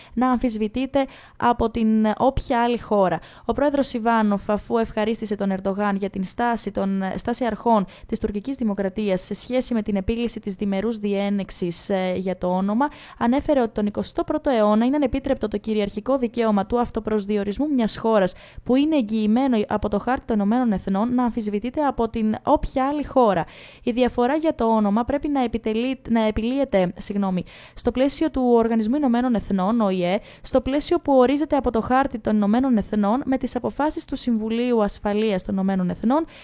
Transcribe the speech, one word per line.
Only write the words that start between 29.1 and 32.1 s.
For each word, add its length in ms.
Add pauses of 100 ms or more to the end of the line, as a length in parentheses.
Εθνών, 460
Ο 80
Ε, 300 (220)
στο 200
πλαίσιο 380
που 140
ορίζεται 420
από 160
το 100
χάρτη 380